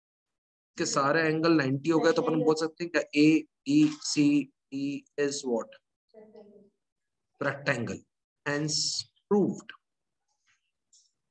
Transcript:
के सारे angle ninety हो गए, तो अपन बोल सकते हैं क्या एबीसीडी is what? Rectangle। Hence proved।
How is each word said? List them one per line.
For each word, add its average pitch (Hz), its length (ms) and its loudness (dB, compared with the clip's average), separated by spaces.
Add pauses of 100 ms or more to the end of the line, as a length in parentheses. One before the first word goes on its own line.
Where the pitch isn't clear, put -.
(800)
के 170 80 -4
सारे 147 360 0
angle 160 300 2
ninety 139 380 0
हो 160 100 4
गए, 160 120 4
तो 160 100 0
अपन 160 200 0
बोल 156 120 4
सकते 160 300 -6
हैं 170 60 -8
क्या 151 120 0 (120)
एबीसीडी 147 1900 0 (160)
is 143 140 -2 (140)
what? 113 200 -4 (1700)
Rectangle। 135 580 -6 (480)
Hence 147 580 -4 (240)
proved। - 440 -2 (1600)